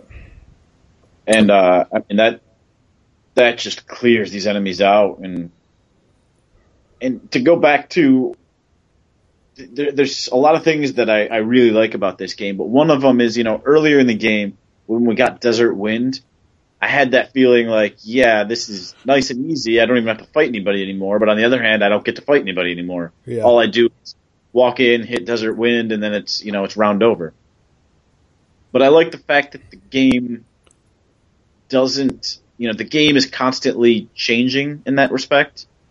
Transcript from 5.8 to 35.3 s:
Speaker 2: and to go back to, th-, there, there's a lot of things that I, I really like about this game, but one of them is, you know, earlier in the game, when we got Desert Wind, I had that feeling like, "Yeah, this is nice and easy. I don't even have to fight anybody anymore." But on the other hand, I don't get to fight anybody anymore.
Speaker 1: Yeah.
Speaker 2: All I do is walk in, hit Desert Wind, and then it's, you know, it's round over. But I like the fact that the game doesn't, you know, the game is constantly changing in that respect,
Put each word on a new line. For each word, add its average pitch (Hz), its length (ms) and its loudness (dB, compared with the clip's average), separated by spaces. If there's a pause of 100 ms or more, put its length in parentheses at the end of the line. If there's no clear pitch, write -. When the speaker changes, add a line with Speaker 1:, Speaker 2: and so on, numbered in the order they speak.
Speaker 2:
and 127 300 -8
to 143 100 -2
go 160 160 4
back 147 340 2
to, 131 440 2 (1200)
th-, 131 160 -20
there, 143 200 -4
there's 139 360 -2
a 123 80 -4
lot 151 200 4
of 156 80 -2
things 151 300 0
that 113 160 0
I, 107 180 2
I 117 100 -4
really 117 340 4
like 110 220 2
about 95 240 -4
this 92 180 -10
game, 98 220 -8
but - 100 -6
one 143 240 2
of 139 100 0
them 127 200 4
is, 117 160 0
you 120 60 0
know, 110 220 -2
earlier 151 340 4
in 131 80 4
the 113 80 0
game, 104 420 -2 (280)
when 117 200 -2
we 113 100 0
got 117 260 -2
Desert 117 320 2
Wind, 110 480 -6 (600)
I 98 60 -2
had 135 240 0
that 127 200 0
feeling 123 360 4
like, 107 360 -2
"Yeah, 113 400 0
this 113 260 -6
is 95 240 -14 (120)
nice 135 260 0
and 135 180 -8
easy. 117 320 -2
I 117 40 2
don't 123 120 2
even 113 120 -2
have 110 100 -6
to - 120 -20
fight 156 180 0
anybody 101 340 -4
anymore." 98 340 -4
But 107 120 2
on 107 80 2
the 110 80 0
other 123 180 0
hand, 110 200 0
I 101 60 2
don't 104 160 0
get 113 120 -4
to - 40 -16
fight 143 200 0
anybody 90 320 -4
anymore. 87 380 -8 (140)
Speaker 1:
Yeah. 120 180 -6
Speaker 2:
All 120 140 6
I 117 80 4
do 113 240 2 (140)
is - 100 -20 (400)
walk 123 260 2
in, 117 240 2
hit 107 220 -8
Desert 110 300 -4
Wind, 113 380 -2
and 107 100 -4
then 107 100 -4
it's, - 300 -8
you 104 80 -10
know, 101 120 -4
it's 95 140 -8
round 104 240 0
over. 90 320 0 (1400)
But 131 120 2
I 135 60 6
like 160 220 4
the 147 60 -12
fact 143 360 -2
that - 180 -20
the - 60 -20
game 123 680 -2 (1200)
doesn't, 131 720 -2 (180)
you 117 100 -6
know, 113 60 -4
the 107 100 -8
game 151 340 2
is 131 80 2
constantly 120 880 0
changing 131 720 -4
in 135 100 -4
that 135 160 2
respect, 143 540 -2 (260)